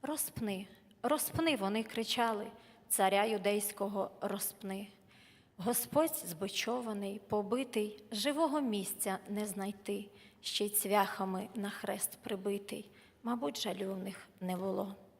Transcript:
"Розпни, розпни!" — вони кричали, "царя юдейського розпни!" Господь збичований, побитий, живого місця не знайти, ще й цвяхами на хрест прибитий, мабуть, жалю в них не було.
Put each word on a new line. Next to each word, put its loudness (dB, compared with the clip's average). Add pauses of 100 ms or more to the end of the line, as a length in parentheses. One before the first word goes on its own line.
"Розпни, -2 (360)
розпни!" — 2
вони 2
кричали, 0 (420)
"царя 6
юдейського 2 (100)
розпни!" -4 (680)
Господь 2
збичований, -2
побитий, 0 (100)
живого 4
місця 0 (100)
не -2
знайти, -4 (320)
ще 0
й -2
цвяхами 2
на -2
хрест -6
прибитий, -4 (320)
мабуть, -2
жалю -2
в -4
них -8 (120)
не -2
було. -2 (240)